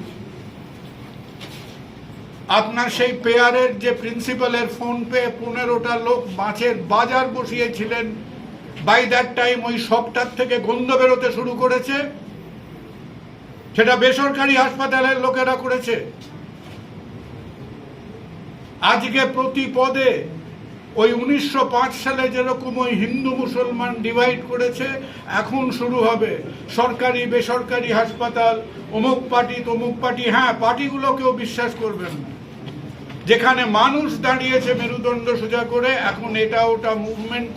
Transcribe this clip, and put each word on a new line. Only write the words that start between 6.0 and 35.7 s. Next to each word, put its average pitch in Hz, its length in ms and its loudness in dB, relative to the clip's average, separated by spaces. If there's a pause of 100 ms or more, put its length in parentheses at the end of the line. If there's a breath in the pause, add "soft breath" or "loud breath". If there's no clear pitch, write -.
মাছের 214 380 0
বাজার 240 520 4
বসিয়েছিলেন, 233 760 -2 (800)
by 226 160 8 (120)
that 247 260 2
time 240 260 2
ওই 240 140 -2
শপটার 233 460 0 (120)
থেকে 247 200 2
গন্ধ 247 340 0
বেরোতে 254 400 4
শুরু 247 200 -4
করেছে, 247 420 0 (1800)
সেটা 233 200 6
বেসরকারি 269 600 4
হাসপাতালের 262 640 2
লোকেরা 262 360 2
করেছে। 254 500 -2 (2750)
আজকে 240 520 4
প্রতি 262 420 -2
পদে 262 640 2 (580)
ওই 226 180 4
উনিশশো 262 520 2
পাঁচ 262 380 0
সালে 262 260 0
যেরকম 254 480 -2
ওই 247 120 2
হিন্দু 247 460 0
মুসলমান 240 600 -2
ডিভাইড 233 440 2 (100)
করেছে, 247 380 -2 (400 loud breath)
এখন 220 440 -2
শুরু 240 260 -2
হবে 220 400 2 (380 loud breath)
সরকারি 247 500 2
বেসরকারি 240 680 0
হাসপাতাল, 226 720 2 (300 loud breath)
অমুক 254 380 2
পার্টি 247 360 2
তমুক 233 360 -2
পার্টি। 247 220 0
হ্যাঁ, 240 360 4
পার্টিগুলোকেও 269 720 2
বিশ্বাস 233 480 -2
করবেন 180 420 -4
না। 135 80 -10 (960)
যেখানে 247 400 6
মানুষ 262 560 4
দাঁড়িয়েছে 254 520 2
মেরুদণ্ড 240 640 -2
সোজা 226 240 0
করে, 240 240 0